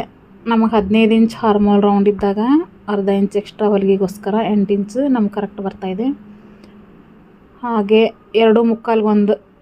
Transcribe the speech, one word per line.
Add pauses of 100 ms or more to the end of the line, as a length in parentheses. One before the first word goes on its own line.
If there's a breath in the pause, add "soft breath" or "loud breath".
(460)
ನಮಗೆ
ಹದಿನೈದು
ಇಂಚ್
ಆರ್ಮ್
ಹೋಲ್
ರೌಂಡ್
ಇದ್ದಾಗ (480)
ಅರ್ಧ
ಇಂಚ್
ಎಕ್ಸ್ಟ್ರಾ
ಹೊಲಿಗೆಗೋಸ್ಕರ (180)
ಎಂಟು
ಇಂಚ್ (120)
ನಮ್ಗೆ
ಕರೆಕ್ಟ್
ಬರ್ತಾಯಿದೆ. (1600 loud breath)
ಹಾಗೆ (360)
ಎರಡು
ಮುಕ್ಕಾಲ್ಗೆ
ಒಂದು (280)